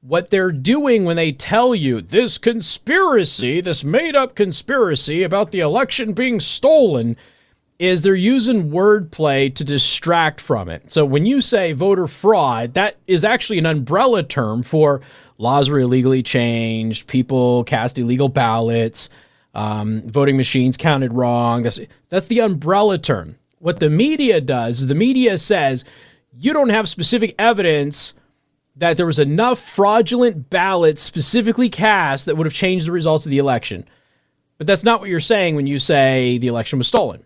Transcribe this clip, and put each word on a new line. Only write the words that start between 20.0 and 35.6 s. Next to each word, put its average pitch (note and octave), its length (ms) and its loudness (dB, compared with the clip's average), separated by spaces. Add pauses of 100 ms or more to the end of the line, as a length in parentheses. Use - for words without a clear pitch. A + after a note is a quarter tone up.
voting C#3 300 2
machines B2+ 400 0
counted C3+ 340 0
wrong. A#2+ 500 0
That's, A2+ 180 -4 (280)
that's F3+ 180 -4
the A#3 140 0
umbrella G3 560 0
term. F#2 400 -4 (220)
What E3+ 220 -4
the D#3 100 2
media B3 500 2
does B2 400 -4
is C3+ 60 -4
the C3+ 80 0
media A#3 440 2
says, C#3+ 440 0 (560)
"You G3 140 -2
don't D4 160 2
have G#3+ 220 0
specific G#3 480 -2
evidence E3+ 760 0 (640)
that E3+ 220 0
there F3 80 0
was D#3+ 120 -2
enough E3+ 400 0
fraudulent G#3+ 920 0
ballots F3 500 2
specifically A3+ 680 0
cast F3 560 0
that D#3 100 -2
would D#3+ 100 0
have D3+ 60 -4
changed F#3 340 -2
the E3+ 60 -4
results D#3+ 320 0
of D#3 60 -6
the C#3 80 2
election." B2 480 -2 (720)
But D3+ 80 -8
that's F#3+ 180 2
not A#3 160 2
what G3+ 80 -14
you're F3 120 -2
saying F3+ 360 0
when C#3 100 -2